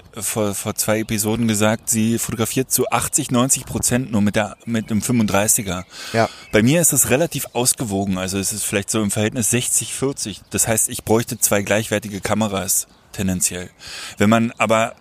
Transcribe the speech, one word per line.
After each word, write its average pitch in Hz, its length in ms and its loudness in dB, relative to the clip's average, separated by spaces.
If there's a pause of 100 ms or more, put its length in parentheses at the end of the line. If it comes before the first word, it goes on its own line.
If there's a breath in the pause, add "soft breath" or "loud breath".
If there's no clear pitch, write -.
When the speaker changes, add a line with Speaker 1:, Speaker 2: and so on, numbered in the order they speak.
(140)
Speaker 1:
vor, 104 420 -2
vor - 180 -4
zwei 110 280 0
Episoden 110 460 0
gesagt, 107 440 2
sie 113 260 2
fotografiert 113 540 -2
zu 123 180 0
achtzig, 123 400 -2
neunzig 127 380 2
Prozent 117 440 -2
nur 110 100 2
mit 104 140 2
der, 104 300 -2
mit 113 240 -4
einem 107 140 0
fünfunddreißiger. 98 800 2 (280 loud breath)
Speaker 2:
Ja. 110 160 2 (220 loud breath)
Speaker 1:
Bei 107 120 6
mir 143 180 6
ist 156 120 2
es 120 180 2
relativ 143 420 0
ausgewogen, 101 640 0
also 92 220 -4
es 95 140 -2
ist 104 100 -6
vielleicht 101 260 -2
so 110 140 0
im 101 80 0
Verhältnis 110 400 0
sechzig - 420 -2
vierzig. 131 560 -4
Das - 180 0
heißt, 113 220 0
ich 123 140 -8
bräuchte 117 340 2
zwei 104 240 2
gleichwertige 104 600 -2
Kameras 101 640 -2 (240)
tendenziell. 90 580 -2 (480 loud breath)
Wenn 104 120 4
man 113 280 4
aber 110 440 2